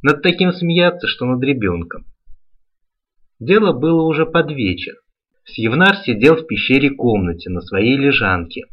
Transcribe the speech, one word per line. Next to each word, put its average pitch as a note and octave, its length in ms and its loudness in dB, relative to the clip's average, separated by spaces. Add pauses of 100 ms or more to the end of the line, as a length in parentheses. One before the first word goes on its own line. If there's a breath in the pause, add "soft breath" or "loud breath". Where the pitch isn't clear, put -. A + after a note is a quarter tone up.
Над D3 220 2
таким - 300 2
смеяться, F3 540 0
что - 180 -4
над B2+ 180 0
ребенком. G2+ 600 -2 (1300)
Дело F#3 340 2
было D#3+ 300 2
уже D#3+ 220 0
под D#3 260 0
вечер. G#2 440 -4 (500)
Сьевнар D3+ 520 2
сидел B2+ 380 4
в E3 120 -8
пещере C3+ 420 0
комнате F#2+ 600 -2
на F2+ 120 -6
своей A2 340 0
лежанке. G#2 760 0